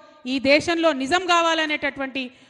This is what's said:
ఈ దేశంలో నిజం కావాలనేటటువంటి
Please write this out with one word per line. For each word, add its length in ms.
ఈ 120
దేశంలో 540
నిజం 320
కావాలనేటటువంటి 1040